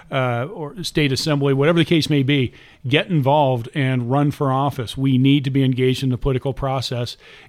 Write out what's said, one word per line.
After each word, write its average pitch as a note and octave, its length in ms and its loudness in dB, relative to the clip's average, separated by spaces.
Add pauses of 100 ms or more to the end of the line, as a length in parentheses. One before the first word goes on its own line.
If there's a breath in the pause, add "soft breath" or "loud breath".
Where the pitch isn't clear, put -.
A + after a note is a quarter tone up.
(120 loud breath)
uh, B2 400 -2
or E3+ 320 -12
state D3 280 0
assembly, C#3 420 0
whatever D3 240 2
the E3 80 4
case D#3+ 240 2
may C#3+ 140 2
be, C3 280 0 (360 loud breath)
get D3 200 2
involved C3+ 680 2
and C3 340 -2
run C#3+ 220 2
for C#3 200 -2
office. C3+ 460 -4
We C3+ 220 2
need C#3 240 4
to C3+ 80 -4
be C3+ 120 2
engaged B2+ 380 0
in C3+ 80 0
the B2 80 0
political C3 360 -2
process. B2+ 640 -6 (320 loud breath)